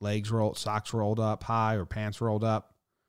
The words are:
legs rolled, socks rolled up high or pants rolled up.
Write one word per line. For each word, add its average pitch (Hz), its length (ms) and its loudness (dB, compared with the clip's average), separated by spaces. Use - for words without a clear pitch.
legs 104 300 -2
rolled, 110 260 2
socks 107 380 -4
rolled 110 260 2
up 107 220 0
high 110 320 2
or 95 100 0
pants 107 360 -6
rolled 110 240 0
up. 110 300 0